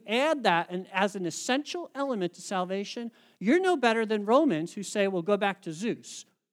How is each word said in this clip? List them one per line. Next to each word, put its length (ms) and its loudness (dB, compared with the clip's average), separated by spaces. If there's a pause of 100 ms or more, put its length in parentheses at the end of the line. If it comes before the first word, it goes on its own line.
add 360 2
that 280 2
and 200 -6
as 240 0
an 120 -4
essential 680 -4
element 400 -2
to 80 -20
salvation, 680 -6 (280)
you're 220 4
no 160 2
better 300 2
than 180 -2
Romans 480 4
who 80 -10
say, 260 0
"Well, 140 -2
go 160 2
back 240 -2
to 120 -8
Zeus." 520 -8 (260)